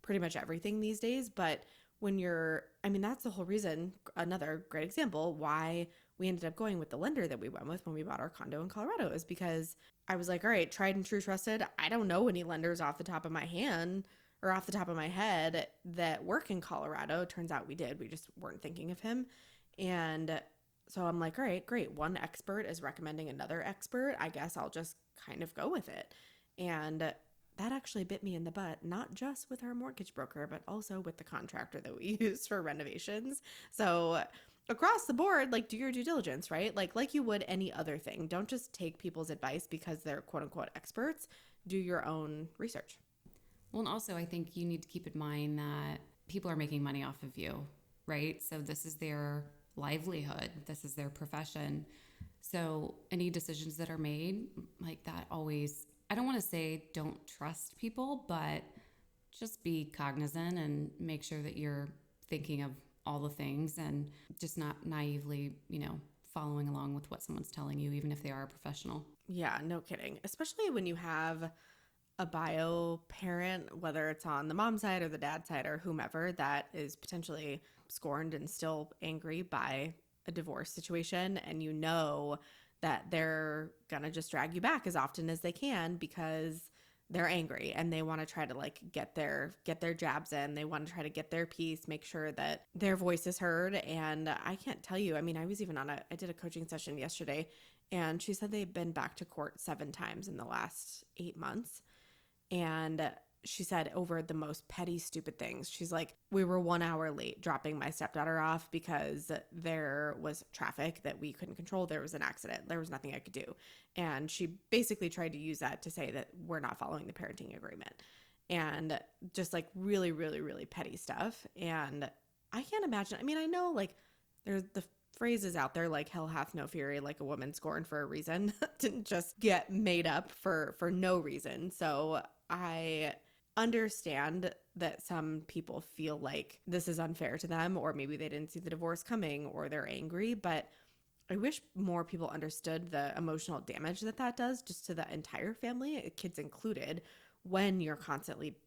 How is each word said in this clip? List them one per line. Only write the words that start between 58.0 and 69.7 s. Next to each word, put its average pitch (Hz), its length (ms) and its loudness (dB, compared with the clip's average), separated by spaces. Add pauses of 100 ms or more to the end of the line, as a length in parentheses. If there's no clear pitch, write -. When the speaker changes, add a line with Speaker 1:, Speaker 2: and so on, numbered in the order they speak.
Speaker 2:
but 151 360 0 (680)
just - 320 -10
be 160 220 2
cognizant 151 720 0
and 147 420 0
make 156 240 -4
sure 151 180 -4
that - 160 -4
you're 143 360 -2 (360)
thinking 147 320 -2
of 139 100 -2 (320)
all 147 160 -2
the 147 100 0
things 147 500 -2
and 147 320 -2 (280)
just 170 200 -4
not - 260 -4
naively, 147 720 -2 (140)
you 147 100 -4
know, 147 200 -4 (360)
following 147 320 0
along 139 260 -2
with 143 160 -6
what - 140 -6
someone's - 260 -6
telling 143 300 -4
you, 143 140 0
even 147 180 0
if 147 100 -4
they 151 80 -6
are 135 140 -6
a 135 40 -8
professional. 143 560 -6 (240)
Speaker 1:
Yeah, 170 360 0
no 170 180 -2